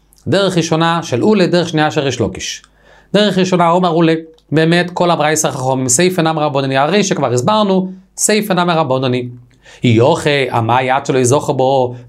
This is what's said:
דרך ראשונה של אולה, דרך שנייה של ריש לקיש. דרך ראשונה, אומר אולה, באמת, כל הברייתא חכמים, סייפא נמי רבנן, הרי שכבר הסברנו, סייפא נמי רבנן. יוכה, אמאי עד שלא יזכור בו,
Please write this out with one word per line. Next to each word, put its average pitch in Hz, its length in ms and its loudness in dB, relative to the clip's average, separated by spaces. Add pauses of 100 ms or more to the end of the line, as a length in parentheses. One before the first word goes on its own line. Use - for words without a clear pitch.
(280)
דרך 180 300 0
ראשונה 165 460 0
של 123 200 -2
אולה, 208 220 2
דרך 170 240 0
שנייה 151 220 0
של 156 100 -2
ריש 135 200 -4
לקיש. 92 400 -6 (520)
דרך 196 240 2
ראשונה, 180 320 2
אומר 180 200 2
אולה, 165 240 2 (400)
באמת, 170 400 2
כל 175 180 0
הברייתא 156 400 0
חכמים, 131 380 -2
סייפא 180 320 0
נמי 160 200 -2
רבנן, 139 300 -2
הרי 151 320 0
שכבר 143 300 -2
הסברנו, 190 540 0 (300)
סייפא 214 360 -2
נמי 175 200 0
רבנן. 131 380 0 (720)
יוכה, 131 720 2
אמאי 120 320 0
עד 135 160 0
שלא 135 140 0
יזכור 139 380 0
בו, 131 360 0 (160)